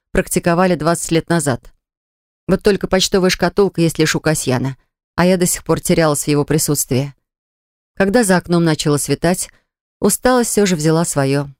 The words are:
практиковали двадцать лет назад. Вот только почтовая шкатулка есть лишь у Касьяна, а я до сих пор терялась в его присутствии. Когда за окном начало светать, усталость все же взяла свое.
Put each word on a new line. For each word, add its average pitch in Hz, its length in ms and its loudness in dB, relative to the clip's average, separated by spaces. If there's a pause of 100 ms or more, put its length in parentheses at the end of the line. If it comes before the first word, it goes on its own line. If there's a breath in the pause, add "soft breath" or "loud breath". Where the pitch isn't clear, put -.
(120)
практиковали 180 640 0
двадцать 156 340 -2
лет 165 180 -2
назад. 147 440 -2 (760)
Вот 185 160 0
только 190 240 0
почтовая 190 440 0
шкатулка 175 500 0
есть 165 180 0
лишь 156 160 2
у 156 60 -4
Касьяна, 135 560 -2 (400)
а 170 100 2
я 185 100 4
до 175 100 0
сих - 180 -4
пор 160 160 -2
терялась 160 440 0
в - 40 -12
его 147 160 0
присутствии. 143 680 -2 (840)
Когда 196 260 2
за 185 140 2
окном 170 280 0
начало 151 340 0
светать, 165 500 -2 (520 soft breath)
усталость 240 500 0
все 202 160 2
же 180 100 0
взяла 160 300 0
свое. 139 420 -2 (120)